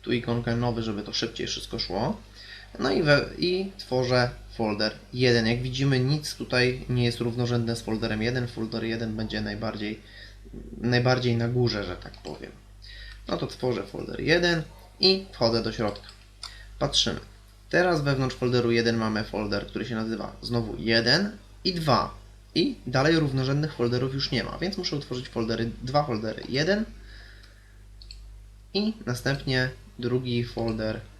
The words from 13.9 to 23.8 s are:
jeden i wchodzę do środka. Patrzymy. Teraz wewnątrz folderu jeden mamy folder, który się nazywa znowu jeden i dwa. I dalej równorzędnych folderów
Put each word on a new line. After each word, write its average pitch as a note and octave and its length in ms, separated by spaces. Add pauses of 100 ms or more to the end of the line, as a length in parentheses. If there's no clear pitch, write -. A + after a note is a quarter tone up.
jeden E3+ 420 (360)
i F#3+ 340
wchodzę A2+ 300
do A2 80
środka. G#2+ 360 (720)
Patrzymy. C#3 400 (500)
Teraz F3 320
wewnątrz C3 340
folderu A#2+ 360
jeden A#2 260
mamy A2 260
folder, G#2 440
który - 180
się B2 100
nazywa A2 460
znowu A2+ 360
jeden A#2+ 600 (260)
i F#3 100
dwa. D3+ 400 (420)
I A3 200 (120)
dalej C#3 320
równorzędnych C#3 540
folderów B2 400